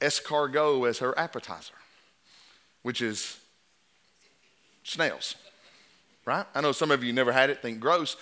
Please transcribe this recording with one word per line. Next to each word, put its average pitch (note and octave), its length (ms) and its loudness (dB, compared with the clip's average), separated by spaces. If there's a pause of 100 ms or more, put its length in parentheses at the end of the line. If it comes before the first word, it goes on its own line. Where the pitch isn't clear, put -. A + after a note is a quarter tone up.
escargot D3 880 2
as A2+ 120 -2
her B2+ 180 -2
appetizer, B2 560 -8 (1080)
which A#2+ 200 -6
is - 380 -4 (1400)
snails, C#3+ 500 -2 (920)
right? D#3+ 300 -2
I C3+ 60 -2
know D3 100 2
some D3+ 220 2
of C3 100 4
you A#2+ 100 -2
never B2 200 4
had C3 180 6
it, C3+ 100 -6
think A2+ 200 -8
gross, D3+ 420 0